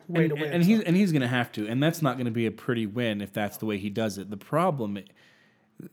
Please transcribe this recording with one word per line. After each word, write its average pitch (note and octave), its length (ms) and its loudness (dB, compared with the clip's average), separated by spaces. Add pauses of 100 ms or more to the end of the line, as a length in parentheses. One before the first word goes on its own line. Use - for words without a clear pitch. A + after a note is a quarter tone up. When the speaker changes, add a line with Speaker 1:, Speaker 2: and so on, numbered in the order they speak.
Speaker 1:
way E3 160 4
Speaker 2:
And, D#3+ 40 2
Speaker 1:
to D3+ 60 -2
win, D3 160 -4
Speaker 2:
and F3 120 2
Speaker 1:
so. E3+ 40 6
Speaker 2:
he's, A3 140 6
and F3 160 2
he's G3 160 4
gonna B2+ 160 2
have B2 240 0
to. G#2 120 -4
And A#2 160 -2
that's D#3 200 2
not C3 160 2
gonna A#2+ 140 -2
be A2+ 140 0
a G#2+ 60 0
pretty A2+ 360 -2
win G#2+ 340 -2
if G2 100 -10
that's G#2 240 -4
the A2 100 -8
way G#2+ 120 0
he G2+ 120 -6
does G#2 280 -2
it. G2 120 -10
The G#2 80 -8
problem, C3+ 600 -2 (920)